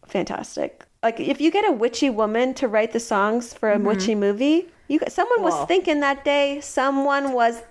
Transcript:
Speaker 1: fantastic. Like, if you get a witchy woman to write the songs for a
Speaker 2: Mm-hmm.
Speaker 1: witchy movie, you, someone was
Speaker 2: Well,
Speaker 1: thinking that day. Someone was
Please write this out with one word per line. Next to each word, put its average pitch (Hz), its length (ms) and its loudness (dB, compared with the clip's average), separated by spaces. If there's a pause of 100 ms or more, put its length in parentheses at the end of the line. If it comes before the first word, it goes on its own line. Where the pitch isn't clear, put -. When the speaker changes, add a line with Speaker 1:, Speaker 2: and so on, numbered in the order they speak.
Speaker 1:
fantastic. - 800 -6 (180)
Like, 226 160 -2
if 269 200 -2
you 311 120 2
get 415 180 2
a - 20 4
witchy 240 380 0
woman 220 460 0
to 254 120 -2
write 220 240 0
the 226 80 -2
songs 220 540 -2
for 214 180 0
a 208 40 4
Speaker 2:
Mm-hmm. 208 100 0
Speaker 1:
witchy 202 300 0
movie, 247 520 2 (220)
you, 294 100 2 (100)
someone 453 340 0
was 339 100 2
Speaker 2:
Well, 294 120 -2
Speaker 1:
thinking 339 340 0
that 277 260 0
day. 285 360 0
Someone 277 720 0
was 233 240 2 (140)